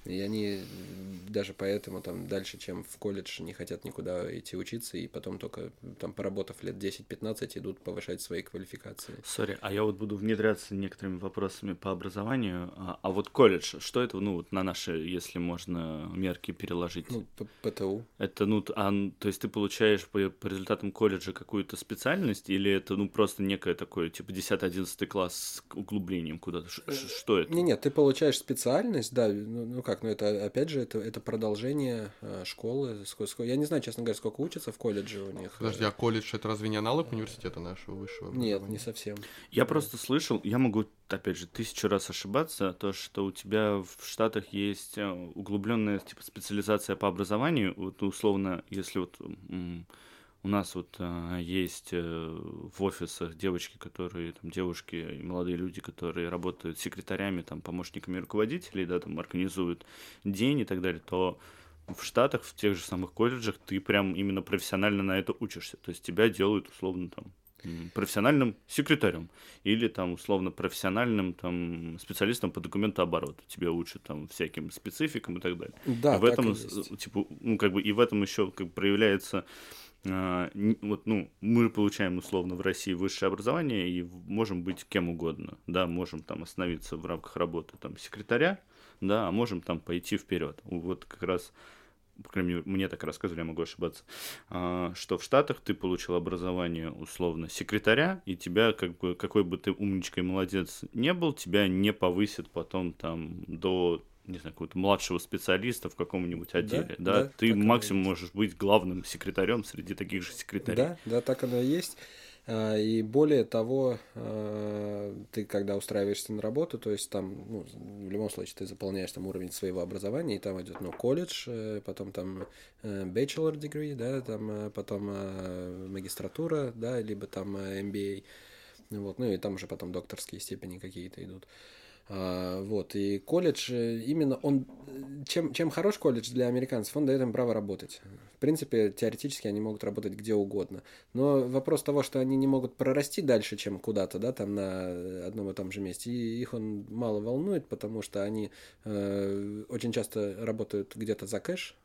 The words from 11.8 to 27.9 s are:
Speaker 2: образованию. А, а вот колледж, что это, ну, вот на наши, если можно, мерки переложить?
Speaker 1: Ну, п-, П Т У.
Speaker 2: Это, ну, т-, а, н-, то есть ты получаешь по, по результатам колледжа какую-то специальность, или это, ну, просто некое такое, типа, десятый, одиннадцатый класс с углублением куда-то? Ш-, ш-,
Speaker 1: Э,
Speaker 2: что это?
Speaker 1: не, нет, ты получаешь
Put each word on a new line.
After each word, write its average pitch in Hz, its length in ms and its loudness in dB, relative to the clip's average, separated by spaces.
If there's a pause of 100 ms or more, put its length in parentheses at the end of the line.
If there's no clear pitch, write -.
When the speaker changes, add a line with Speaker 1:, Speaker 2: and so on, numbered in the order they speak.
Speaker 2:
образованию. 95 840 -2
А, 90 260 -8
а 95 80 2
вот 98 200 0
колледж, - 500 8
что - 240 0
это, 107 160 -2
ну, 101 160 0
вот 82 160 -6
на 95 120 2
наши, 90 340 -2
если 87 420 -4
можно, 85 760 -4
мерки 92 380 -2
переложить? 87 580 -4
Speaker 1:
Ну, 117 160 -6 (120)
п-, 107 100 -8 (140)
П 107 100 0
Т - 140 -6
У. 101 180 -2 (160)
Speaker 2:
Это, 101 260 0
ну, 104 160 4
т-, - 140 -6
а, 101 140 4
н-, 101 280 2
то - 120 -2
есть - 120 -4
ты 113 60 -2
получаешь 104 580 4
по, 98 240 0
по - 180 -8
результатам 95 440 0
колледжа 95 400 4
какую-то - 460 -4
специальность, 131 720 0
или 98 200 4
это, 98 280 2
ну, 101 120 2
просто - 340 2
некое 95 320 2
такое, - 340 -4
типа, - 240 -10
десятый, 95 360 0
одиннадцатый 92 380 -2
класс 92 280 0
с - 280 -8 (120)
углублением 90 640 -4
куда-то? 85 320 -6
Ш-, - 220 -12
ш-, - 0 -
Speaker 1:
Э, 135 260 -4
Speaker 2:
что 101 220 6
это? 82 120 2
Speaker 1:
не, 170 120 4
нет, 147 180 4
ты 143 80 4
получаешь 139 480 6